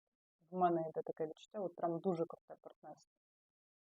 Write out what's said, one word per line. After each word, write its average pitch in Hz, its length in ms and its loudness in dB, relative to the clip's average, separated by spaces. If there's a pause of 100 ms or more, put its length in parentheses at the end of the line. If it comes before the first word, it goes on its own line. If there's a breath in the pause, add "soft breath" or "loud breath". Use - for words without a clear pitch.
(520)
В 180 60 -4
мене 170 320 4
йде 160 120 -2
таке 160 260 -4
відчуття, - 320 -10
от 175 160 -4
прям 170 240 0
дуже 170 260 2
круте - 360 -14
партнерство. - 520 -18 (680)